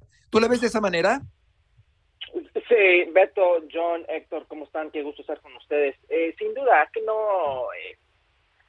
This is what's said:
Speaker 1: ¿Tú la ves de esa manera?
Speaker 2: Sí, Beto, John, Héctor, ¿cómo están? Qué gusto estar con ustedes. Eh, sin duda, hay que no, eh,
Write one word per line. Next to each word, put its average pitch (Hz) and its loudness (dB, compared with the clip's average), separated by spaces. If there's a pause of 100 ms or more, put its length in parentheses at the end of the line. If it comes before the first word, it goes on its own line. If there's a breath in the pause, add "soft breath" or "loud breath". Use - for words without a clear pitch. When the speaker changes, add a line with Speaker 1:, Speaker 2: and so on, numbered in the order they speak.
(300)
Speaker 1:
¿Tú 220 2
la 226 4
ves 240 0
de 240 0
esa 226 -4
manera? 196 0 (1300)
Speaker 2:
Sí, 180 2
Beto, 196 4 (320)
John, 170 -4
Héctor, 156 -10
¿cómo 156 -14
están? 156 -10
Qué 156 -8
gusto 143 -12
estar 156 -10
con 139 -20
ustedes. 143 -2 (120)
Eh, 165 -2
sin 214 -6
duda, 233 4
hay 151 0
que 226 -6
no, 196 -2 (100)
eh, 87 -16 (720)